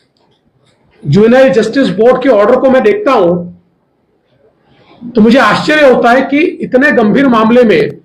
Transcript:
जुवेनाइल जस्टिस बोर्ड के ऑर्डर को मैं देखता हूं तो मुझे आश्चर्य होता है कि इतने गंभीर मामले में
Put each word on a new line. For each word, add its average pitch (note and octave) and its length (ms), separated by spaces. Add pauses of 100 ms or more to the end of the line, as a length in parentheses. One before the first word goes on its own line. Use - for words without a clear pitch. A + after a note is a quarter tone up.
(1040)
जुवेनाइल A3+ 500
जस्टिस A3+ 380
बोर्ड A#3 320
के C#4 80
ऑर्डर G#3+ 260
को C4 140
मैं B3+ 120
देखता G#3+ 300
हूं - 2000
तो A3+ 100
मुझे A3+ 180
आश्चर्य B3+ 500
होता A#3 220
है B3+ 120
कि - 160
इतने C#4+ 540
गंभीर B3+ 360
मामले A#3 360
में F3 260 (140)